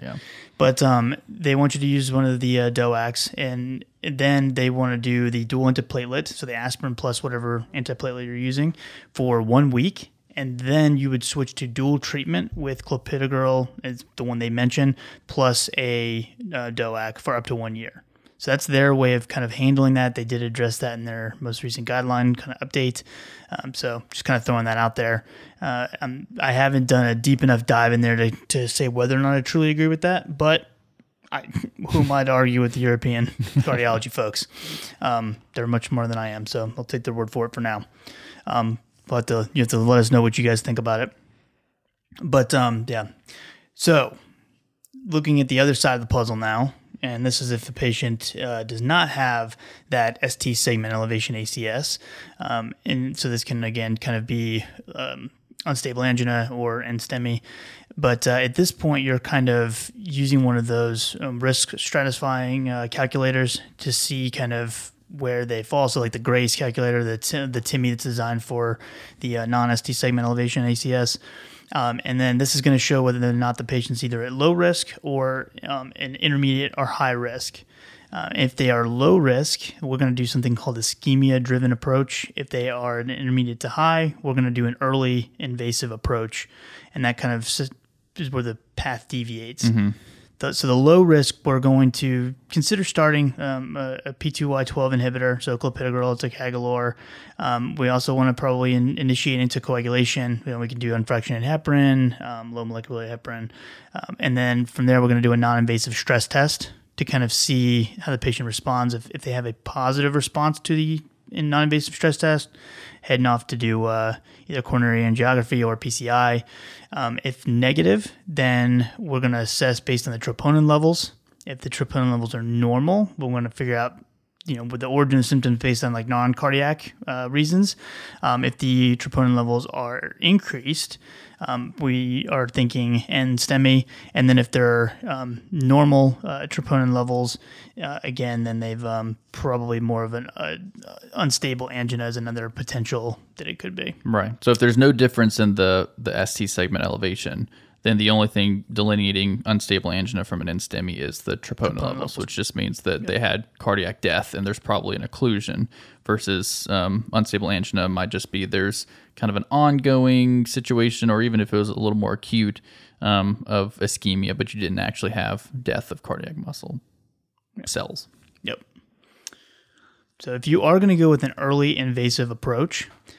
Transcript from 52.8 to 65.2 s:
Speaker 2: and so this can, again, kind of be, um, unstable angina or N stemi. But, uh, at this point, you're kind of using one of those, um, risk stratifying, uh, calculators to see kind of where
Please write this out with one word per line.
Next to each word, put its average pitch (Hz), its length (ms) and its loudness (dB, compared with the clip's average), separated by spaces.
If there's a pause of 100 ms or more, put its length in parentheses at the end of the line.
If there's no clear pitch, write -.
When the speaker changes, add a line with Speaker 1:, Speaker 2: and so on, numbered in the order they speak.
Speaker 2:
and 131 280 -2
so - 140 -4
this 120 160 -2
can, 117 180 -4
again, 113 360 -4
kind 117 180 -4
of 110 100 -4
be, 113 380 -2 (300)
um, 131 360 -10 (360)
unstable 127 360 -4
angina 120 480 0
or 120 320 -4
N 120 140 -6
stemi. 120 460 -4 (560)
But, 127 280 2
uh, 131 40 4
at 123 240 0
this 180 180 2
point, 143 320 0
you're 131 140 0
kind 127 320 0
of 117 440 0
using 139 500 0
one 123 120 4
of 117 100 0
those, 117 540 -2
um, 123 200 -8
risk 131 320 0
stratifying, 131 960 -2
uh, 120 180 -4
calculators 131 720 0 (180)
to 131 140 -4
see 131 380 -2
kind 120 240 -4
of 117 360 -8 (200)
where 123 340 -4